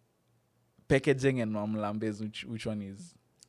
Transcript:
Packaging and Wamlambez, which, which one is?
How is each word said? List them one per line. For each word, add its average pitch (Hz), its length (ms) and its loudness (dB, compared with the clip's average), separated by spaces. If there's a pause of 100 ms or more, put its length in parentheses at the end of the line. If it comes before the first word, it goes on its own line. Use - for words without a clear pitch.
(880)
Packaging 135 520 4
and 107 140 -2
Wamlambez, 107 680 -2
which, 107 240 -8
which 113 200 -8
one 107 160 -4
is? 101 320 -12 (340)